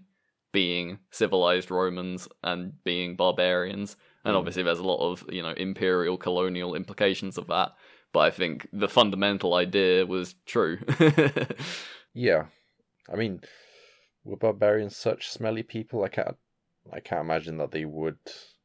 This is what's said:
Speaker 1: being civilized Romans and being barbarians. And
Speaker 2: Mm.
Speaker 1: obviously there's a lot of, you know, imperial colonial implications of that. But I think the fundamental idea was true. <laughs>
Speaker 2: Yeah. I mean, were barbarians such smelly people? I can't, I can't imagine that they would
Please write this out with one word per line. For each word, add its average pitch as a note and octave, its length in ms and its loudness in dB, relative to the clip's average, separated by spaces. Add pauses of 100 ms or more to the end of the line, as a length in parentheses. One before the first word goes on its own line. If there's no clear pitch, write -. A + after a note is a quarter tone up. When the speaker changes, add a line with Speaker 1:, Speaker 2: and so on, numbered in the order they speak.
(520)
Speaker 1:
being F2 480 0 (100)
civilized F2+ 600 2
Romans F2+ 560 -2 (160)
and F2+ 400 -6
being F2 320 -2
barbarians. F2+ 800 2 (280)
And G#2+ 100 2
Speaker 2:
Mm. F#2+ 40 4
Speaker 1:
obviously F2+ 240 -2
there's E2+ 160 2
a F2+ 80 -6
lot F2+ 140 2
of, F2+ 320 -2
you F#2 100 -6
know, E2 80 -6
imperial F#2 680 0
colonial F2+ 600 -2
implications F#2+ 600 -2
of E2+ 120 -8
that. F2+ 260 0 (380)
But E2 80 4
I D#2+ 100 6
think E2 420 -4
the G2 160 0
fundamental G2 640 2
idea F#2 520 4
was F#2 280 -4 (120)
true. F2+ 320 0 (200)
<laughs> - 1160 0
Speaker 2:
Yeah. F2+ 320 2 (640)
I F2 40 -6
mean, G2+ 260 -4 (800)
were G2+ 120 -10
barbarians G#2 600 2
such - 340 -4
smelly A2 340 -4
people? A2 400 -4
I F#2+ 40 0
can't, - 280 -4 (560)
I E2+ 80 -10
can't E2+ 220 -4
imagine D#2+ 360 -4
that D2 140 -4
they D#2 120 -4
would D#2 340 -6 (460)